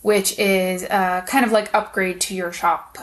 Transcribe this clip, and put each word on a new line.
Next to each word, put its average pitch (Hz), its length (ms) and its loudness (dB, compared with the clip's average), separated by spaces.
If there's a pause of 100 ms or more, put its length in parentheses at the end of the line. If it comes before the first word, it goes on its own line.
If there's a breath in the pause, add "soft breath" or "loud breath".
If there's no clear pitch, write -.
which 208 340 2
is, 185 460 0
uh, 185 440 0
kind 269 180 2
of 214 60 0
like 208 220 2
upgrade 190 480 0
to 190 140 -6
your 175 160 -4
shop - 520 -2